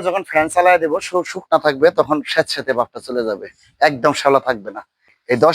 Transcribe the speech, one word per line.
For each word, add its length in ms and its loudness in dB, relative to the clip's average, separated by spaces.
যখন 200 -2
ফ্যান 260 0
চালায় 300 4
দিব, 220 -2
শু-, 240 -4
শুকনা 340 -4
থাকবে, 320 2
তখন 260 0
স্যাঁতসেঁতে 460 -4
ভাবটা 280 -4
চলে 240 -6
যাবে, 220 -6
একদম 320 2
শ্যাওলা 280 2
থাকবে 300 -6
না। 120 -16
এই 80 0
দশ 180 4